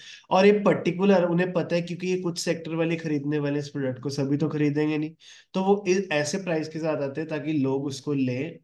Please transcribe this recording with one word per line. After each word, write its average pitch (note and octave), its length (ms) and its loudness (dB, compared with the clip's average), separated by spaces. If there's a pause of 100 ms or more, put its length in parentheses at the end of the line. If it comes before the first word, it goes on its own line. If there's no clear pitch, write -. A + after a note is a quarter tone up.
(320)
और F#3+ 160 6
ये G#3 60 10
particular F#3+ 720 4
उन्हें F3 280 2
पता E3+ 240 0
है, F3 60 0
क्योंकि F3 240 -8
ये F#3 140 0
कुछ F3 180 -4
sector E3 360 -4
वाले E3 220 0
खरीदने D3+ 420 -2
वाले C#3+ 200 0
इस D3 100 -6
product C3 340 -4
को, C#3+ 80 -4
सभी C#3 260 0
तो D3+ 120 0
खरीदेंगे D3+ 500 0
नहीं, D#3 160 -6 (400)
तो F#3+ 80 0
वो G3+ 260 2
इ-, F#3+ 240 2
ऐसे D3 260 0
price D#3+ 300 -2
के D#3+ 100 -8
साथ D#3 180 -2
आते C#3 240 -4
हैं D#3+ 100 -6
ताकि D3+ 220 -4
लोग C3+ 320 0
उसको D3 280 -6
लें C3+ 520 -2